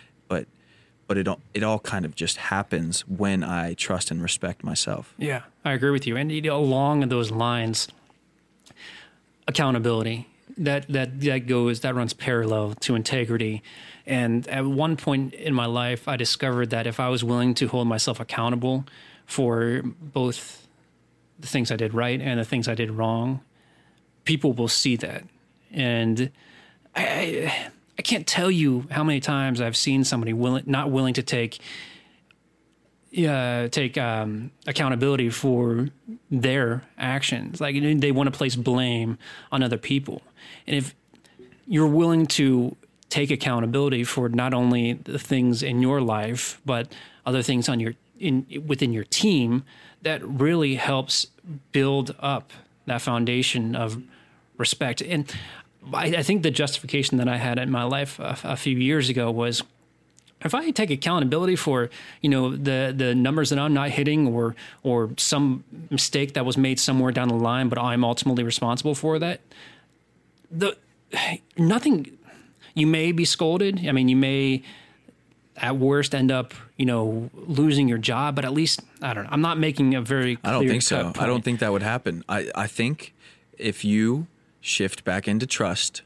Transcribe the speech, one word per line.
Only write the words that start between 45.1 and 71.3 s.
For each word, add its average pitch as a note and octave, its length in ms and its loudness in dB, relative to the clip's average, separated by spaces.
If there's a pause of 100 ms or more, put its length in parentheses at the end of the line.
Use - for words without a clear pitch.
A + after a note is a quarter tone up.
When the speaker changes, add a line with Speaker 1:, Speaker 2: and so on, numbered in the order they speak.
Speaker 2:
things B2 440 2
in B2+ 200 0
your C3+ 180 4
life, A2+ 640 -2
but A#2+ 280 -4 (340)
other C3 160 2
things B2 260 0
on B2 120 0
your, A2+ 120 -2 (260)
in, C3 280 0 (200)
within C3+ 260 0
your G#2+ 120 -2
team, C3+ 600 2 (380)
that D#3 240 -4
really C#3+ 500 2
helps C3+ 500 -2 (460)
build C#3 480 2
up C#3 320 -4 (340)
that A#2+ 160 -2
foundation A#2+ 760 0
of A#2 260 -4 (540)
respect. - 460 -2
And D#3 280 -4 (600)
I, E3 140 -2 (100)
I E3 60 0
think G3 200 2
the D#3+ 80 2
justification C#3 680 -2
that B2 100 2
I B2 80 0
had A#2+ 220 -2
in B2+ 120 -2
my B2 140 0
life C#3 340 -4
a, - 260 -6
a C#3 120 -4
few C3+ 200 -2
years C3 340 2
ago A#2+ 200 0
was, A#2 320 -2 (800)
if D#3+ 100 -2
I D#4+ 180 -2
take G#3+ 180 0
accountability D#3+ 640 2
for, B2+ 360 0 (300)
you D3+ 80 2
know, C3 280 4
the, C3+ 400 0
the B2+ 180 2
numbers C3+ 360 2
that C#3+ 100 2
I'm D3 140 2
not C#3 160 2
hitting D3+ 440 2
or, A#2 220 0 (260)
or A#2+ 340 0
some C#3 460 2 (280)
mistake C#3 440 0
that C3+ 100 0
was B2 120 0
made C3 240 4
somewhere C3 320 2
down B2+ 160 0
the A#2+ 80 2
line, A#2+ 320 2
but A#2+ 100 0
I'm B2 260 0
ultimately A#2+ 380 0
responsible A#2+ 540 0
for D#3+ 240 0
that, E3+ 200 -4 (1080)
the, F3+ 260 -2 (800)